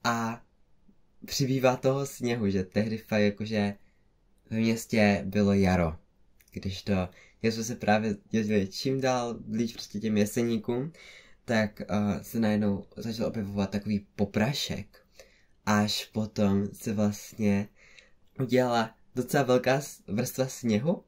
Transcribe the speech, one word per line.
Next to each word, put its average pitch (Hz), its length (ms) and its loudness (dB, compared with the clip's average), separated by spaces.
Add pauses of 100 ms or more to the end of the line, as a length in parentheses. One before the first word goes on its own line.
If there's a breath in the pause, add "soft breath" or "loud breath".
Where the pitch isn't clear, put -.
a 117 420 -2 (800)
přibývá 131 500 2
toho 135 300 0
sněhu, 117 440 -2
že 95 140 0
tehdy 107 340 -2
fakt 107 240 0
jakože 104 540 0 (720)
ve 110 80 -2
městě 110 680 2
bylo 101 280 2
jaro. 90 420 4 (560)
Když - 320 -8
to, 92 260 -2 (320 loud breath)
jak 113 120 0
jsme 113 100 -6
se 117 120 -6
právě 107 400 2 (160)
jezdili 104 360 2
čím 135 340 -2
dál 123 380 0
blíž 110 340 -4
prostě - 260 -10
těm 107 180 0
jeseníkům, 117 760 0 (540 loud breath)
tak, 110 360 0
eh, - 40 -8 (360)
se - 180 -6
najednou 104 460 2 (120)
začal 113 300 -4
objevovat 101 420 -2
takový 104 460 -4
poprašek. - 880 -2 (640 soft breath)
Až 104 360 2
potom 101 680 0
se - 200 -8
vlastně 104 720 0 (720 loud breath)
udělala 123 560 2 (200)
docela 135 280 0
velká 127 380 4
s-, - 260 -14
vrstva 120 400 -2
sněhu 123 600 0